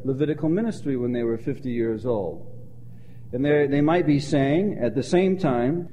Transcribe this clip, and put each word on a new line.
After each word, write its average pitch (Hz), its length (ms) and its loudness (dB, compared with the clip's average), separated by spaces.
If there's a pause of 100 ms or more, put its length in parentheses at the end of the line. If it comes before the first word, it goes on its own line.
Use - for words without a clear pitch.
Levitical 139 460 -2
ministry 180 480 -2
when 123 160 -2
they 120 100 -2
were 113 140 0
fifty 127 340 -6
years 113 340 -2
old. 98 400 -2 (840)
And 127 120 -2
they, 147 240 4
they 143 140 2
might 165 240 4
be 147 140 4
saying, 147 600 2
at 113 160 0
the 131 60 0
same 185 360 4
time, 147 540 0